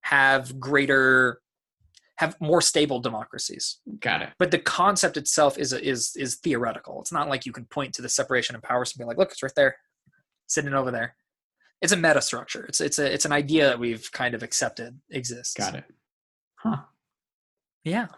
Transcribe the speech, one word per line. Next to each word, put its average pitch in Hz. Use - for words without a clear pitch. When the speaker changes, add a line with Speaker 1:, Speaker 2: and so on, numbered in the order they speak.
Speaker 1:
have 135
greater, 131
have 160
more 160
stable 147
democracies. -
Speaker 2:
Got 90
it. -
Speaker 1:
But 180
the 175
concept 185
itself 143
is, 131
is, 127
is 135
theoretical. 120
It's -
not 147
like 131
you 123
can 120
point 135
to 123
the 120
separation 123
of 113
powers 123
and 127
be 120
like, 117
"Look, 185
it's -
right 135
there, 135
sitting 143
over 131
there." 120
It's 170
a 196
metastructure. 147
It's, -
it's 143
a, 147
it's -
an 151
idea 147
that 123
we've 117
kind 123
of 113
accepted 123
exists. 123
Speaker 2:
Got 95
it. 147
Huh. 220
Speaker 1:
Yeah. 196